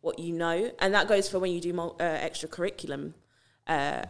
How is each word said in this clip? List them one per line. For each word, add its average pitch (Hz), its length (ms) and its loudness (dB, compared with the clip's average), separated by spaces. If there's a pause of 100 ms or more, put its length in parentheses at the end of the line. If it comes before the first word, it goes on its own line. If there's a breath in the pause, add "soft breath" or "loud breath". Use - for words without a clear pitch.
what - 180 -2
you 165 140 -4
know. 170 460 0
And 196 140 4
that 202 140 4
goes 202 220 4
for 190 100 0
when 185 140 0
you 170 80 -2
do 175 120 -2
mul-, 175 260 -2
uh, - 40 0
extra 160 460 -2
curriculum, 156 640 -6 (540 soft breath)
uh, 143 420 0